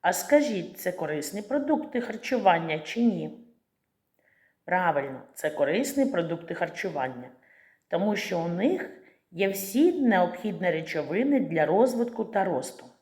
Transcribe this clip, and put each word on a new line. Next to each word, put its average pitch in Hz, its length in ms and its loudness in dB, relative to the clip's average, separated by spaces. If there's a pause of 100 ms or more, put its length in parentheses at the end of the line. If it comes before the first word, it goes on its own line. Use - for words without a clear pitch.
А 185 120 2
скажіть, 233 640 2
це 180 140 -4
корисні 156 500 -6
продукти 269 580 0
харчування 185 800 2
чи 233 240 -4
ні? 175 440 0 (1160)
Правильно, 151 580 0 (120)
це 151 160 -2
корисні 190 560 0
продукти 170 480 -4
харчування, 131 760 -6 (580)
тому 196 280 0
що 175 240 -4
у 170 80 -2
них 226 420 -2 (400)
є 190 180 0
всі 302 520 2
необхідні 185 680 2
речовини 165 680 0
для 160 260 2
розвитку 233 580 2
та 196 200 0
росту. 151 420 -4 (160)